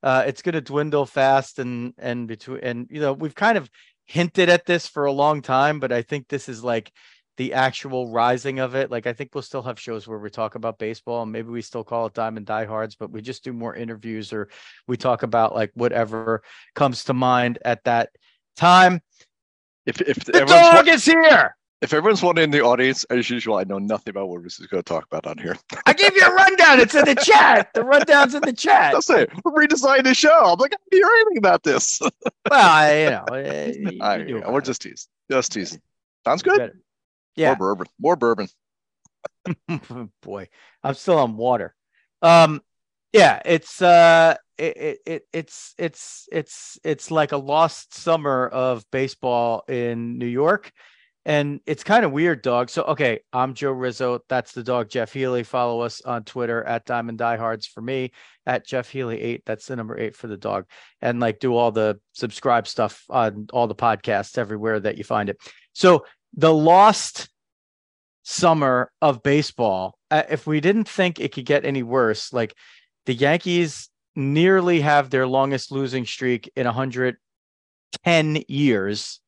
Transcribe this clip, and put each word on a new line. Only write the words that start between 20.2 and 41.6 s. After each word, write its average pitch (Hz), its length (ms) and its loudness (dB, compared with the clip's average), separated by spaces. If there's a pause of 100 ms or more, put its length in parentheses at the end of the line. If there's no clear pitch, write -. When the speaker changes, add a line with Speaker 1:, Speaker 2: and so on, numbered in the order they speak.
Speaker 2:
everyone's 339 320 10
Speaker 1:
dog 330 120 8
Speaker 2:
wa- 330 60 6
Speaker 1:
is 262 120 2
here! 311 520 6 (240)
Speaker 2:
If 143 120 -4
everyone's 185 300 2
wondering 170 220 2
in 151 60 0
the 143 120 2
audience, 123 480 2
as 120 180 -2
usual, 113 300 -4
I 95 60 -2
know 98 140 -8
nothing 104 340 -6
about 98 160 -8
what 87 140 -12
this 87 160 -18
is 87 100 -20
gonna 90 160 -6
talk 82 200 -6
about 78 220 -10
on 78 100 -12
here. 82 180 -8 (180)
<laughs> - 140 -4
Speaker 1:
I 294 60 4
gave 392 240 2
you 381 60 6
a 359 100 6
rundown. 359 480 6
It's 240 140 4
in 294 100 6
the 285 120 2
chat. 285 580 4
The 226 100 -2
rundown's 285 500 4
in 285 80 -4
the 262 120 -2
chat. 254 400 2
Speaker 2:
That's - 160 -2
it. 240 200 2 (140)
We're 302 220 2
redesigning 269 380 2
the 262 100 4
show. 302 160 4
I'm 233 280 6
like, 269 140 0
"I 403 60 -8 (120)
didn't 381 140 6
hear 427 120 4
anything 440 220 2
about 185 260 2
this." - 360 -2
<laughs> 151 100 -2 (380)
Speaker 1:
Well, 277 120 4 (100)
I, 151 320 6
you 151 80 2
know, 101 180 -6
uh, 143 440 -8 (200)
you, 185 80 -14
Speaker 2:
I, 101 180 -2
Speaker 1:
you 80 60 -10
do 117 240 -10
Speaker 2:
we're 131 120 -2
Speaker 1:
it. 135 40 -12
Speaker 2:
just 131 180 -8
teasing. - 260 -20 (220)
Just 131 220 -2
teasing. 85 300 -10 (420)
Sounds 156 180 0
good. 392 160 2
Speaker 1:
Better. - 220 -6 (560)
Yeah. 156 120 0
Speaker 2:
More 135 80 0 (180)
bourbon. 90 120 -10 (140)
More 165 160 2 (1500)
bourbon. 123 480 -12
Speaker 1:
<laughs> - 80 -20
Boy, 98 260 -14 (340)
I'm 139 120 -4
still 170 240 0
on 117 180 0
water. 113 380 -4 (480)